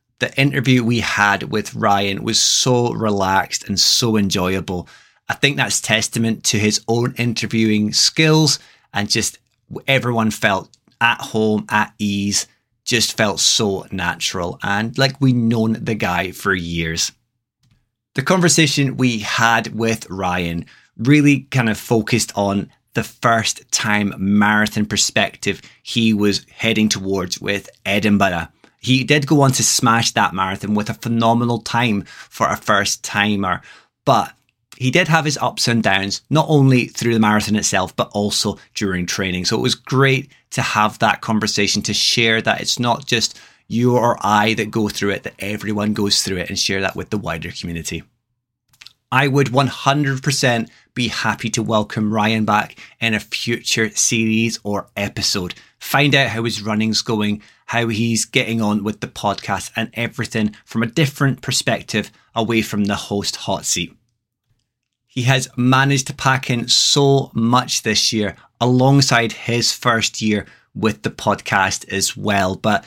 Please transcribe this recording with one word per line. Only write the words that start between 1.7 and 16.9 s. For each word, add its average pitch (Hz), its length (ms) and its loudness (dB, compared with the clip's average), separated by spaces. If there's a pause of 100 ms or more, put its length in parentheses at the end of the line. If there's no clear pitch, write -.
Ryan 101 480 0
was 113 160 0
so 120 520 2
relaxed 98 760 0
and 98 100 -2
so - 380 2
enjoyable. 92 720 -2 (400)
I - 60 -2
think 143 220 2
that's 113 240 -2
testament 113 640 -2
to - 140 0
his 104 300 0
own 117 280 0
interviewing 110 760 0
skills, 156 680 2 (340)
and 104 160 -2
just - 300 -2 (480)
everyone 117 460 0
felt 95 440 -2 (240)
at 117 200 2
home, 107 480 0
at 107 300 -2
ease, 101 500 -2 (360)
just - 320 0
felt 104 220 0
so 98 540 0
natural 90 680 -4
and 104 360 -2
like 135 220 0
we'd 131 160 4
known 113 380 2 (100)
the 113 100 -2
guy 90 380 -2
for 98 200 -2
years. 85 600 -4 (1000)